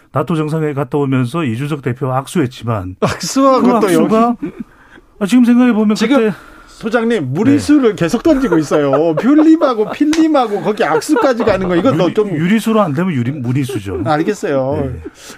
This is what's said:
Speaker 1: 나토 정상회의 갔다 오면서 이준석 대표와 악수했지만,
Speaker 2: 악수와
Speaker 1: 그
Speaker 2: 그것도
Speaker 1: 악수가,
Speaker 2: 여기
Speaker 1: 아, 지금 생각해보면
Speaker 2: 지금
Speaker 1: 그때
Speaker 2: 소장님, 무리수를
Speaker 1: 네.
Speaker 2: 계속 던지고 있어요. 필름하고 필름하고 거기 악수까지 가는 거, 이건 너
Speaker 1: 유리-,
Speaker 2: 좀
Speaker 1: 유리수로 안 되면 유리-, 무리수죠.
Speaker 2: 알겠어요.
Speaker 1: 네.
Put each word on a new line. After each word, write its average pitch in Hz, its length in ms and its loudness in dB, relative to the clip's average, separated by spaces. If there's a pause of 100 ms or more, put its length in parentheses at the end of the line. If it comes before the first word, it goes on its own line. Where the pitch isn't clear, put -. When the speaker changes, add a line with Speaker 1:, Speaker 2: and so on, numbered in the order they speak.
(100)
Speaker 1:
나토 156 240 -4
정상회의 156 400 -2
갔다 131 240 -4
오면서 135 460 0
이준석 135 380 -4
대표와 131 360 -4
악수했지만, 113 840 -4
Speaker 2:
악수와 262 600 0
Speaker 1:
그 240 60 2
Speaker 2:
그것도 226 200 2
Speaker 1:
악수가, 202 560 2
Speaker 2:
여기 339 100 -8 (680)
Speaker 1:
아, 202 60 -2
지금 247 180 4
생각해보면 233 500 4
Speaker 2:
지금 233 220 0
Speaker 1:
그때 220 160 2 (340)
Speaker 2:
소장님, 220 680 -4
무리수를 269 580 2
Speaker 1:
네. 170 140 -2
Speaker 2:
계속 165 200 -2
던지고 262 340 2
있어요. 151 580 0
필름하고 302 760 2
필름하고 294 720 0
거기 202 220 -2
악수까지 269 600 0
가는 190 240 -2
거, 180 80 0
이건 214 200 2
너 180 80 2
Speaker 1:
유리-, 165 100 -2
Speaker 2:
좀 208 160 0
Speaker 1:
유리수로 208 500 0
안 160 140 0
되면 180 180 -2
유리-, 120 200 -2
무리수죠. 123 720 -4
Speaker 2:
알겠어요. 151 880 -2
Speaker 1:
네. - 180 -14 (280)